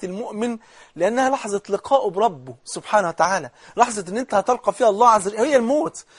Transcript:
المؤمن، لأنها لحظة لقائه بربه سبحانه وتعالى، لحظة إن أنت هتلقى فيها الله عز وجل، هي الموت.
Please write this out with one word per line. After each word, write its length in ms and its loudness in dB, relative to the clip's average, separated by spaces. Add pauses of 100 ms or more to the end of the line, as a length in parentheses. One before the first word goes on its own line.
المؤمن، 540 -6 (380)
لأنها 340 0
لحظة 400 -4
لقائه 400 0
بربه 460 -4 (100)
سبحانه 420 -2
وتعالى، 420 0 (280)
لحظة 340 0
إن 60 -4
أنت 160 -6
هتلقى 400 0
فيها 160 2
الله 200 6
عز 180 4
وجل، 100 -6
هي 180 2
الموت. 500 0 (120)